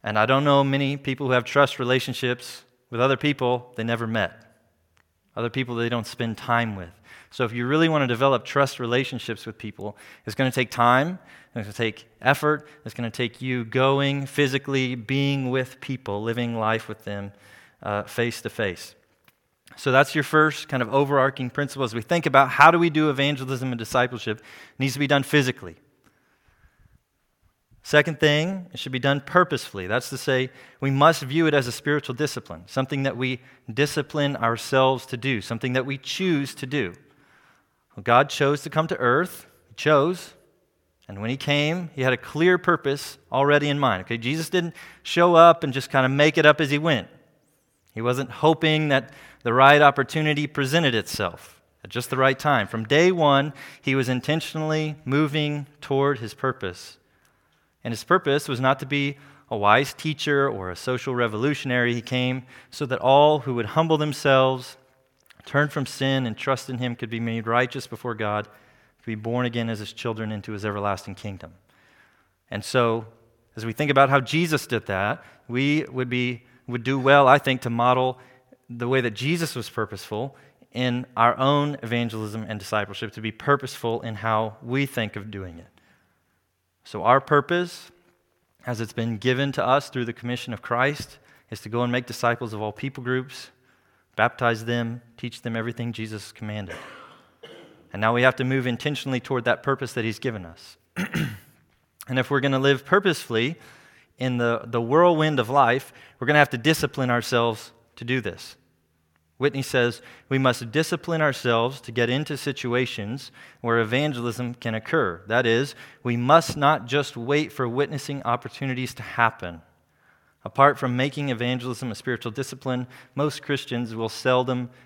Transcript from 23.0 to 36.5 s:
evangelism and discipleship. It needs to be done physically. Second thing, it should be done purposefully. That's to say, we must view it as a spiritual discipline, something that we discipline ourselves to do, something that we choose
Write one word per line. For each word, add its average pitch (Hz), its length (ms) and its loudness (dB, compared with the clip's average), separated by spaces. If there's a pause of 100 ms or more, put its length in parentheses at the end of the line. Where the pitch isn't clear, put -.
evangelism 131 600 -2
and 120 80 -4
discipleship. 120 600 0
It - 60 -20 (340)
needs 131 160 0
to 135 40 -8
be 143 80 0
done 139 160 4
physically. 127 540 0 (2000)
Second 147 340 4
thing, 165 540 2
it - 80 -14
should 131 120 -8
be 127 60 -4
done 139 220 0
purposefully. 135 680 0
That's 107 240 -2
to 101 80 -8
say, 131 320 -2 (300)
we 139 100 0
must 147 320 6
view 147 240 0
it 151 80 4
as 135 120 2
a 123 60 -6
spiritual 147 420 -4
discipline, 117 520 -6
something 135 380 -4
that 135 120 -2
we 127 240 -4 (320)
discipline 143 640 -2
ourselves 127 720 2
to - 100 -8
do, 120 240 -2
something 123 340 -6
that 127 120 0
we 135 100 -6
choose 147 600 -2